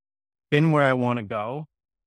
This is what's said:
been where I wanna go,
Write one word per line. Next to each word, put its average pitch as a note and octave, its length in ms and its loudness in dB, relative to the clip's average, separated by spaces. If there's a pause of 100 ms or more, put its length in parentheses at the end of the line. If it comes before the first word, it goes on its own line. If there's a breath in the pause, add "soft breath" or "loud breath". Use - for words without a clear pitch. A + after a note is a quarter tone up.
(520)
been D#3 200 4
where D3 120 2
I C3 100 2
wanna B2 300 -2
go, A2+ 440 -8 (400)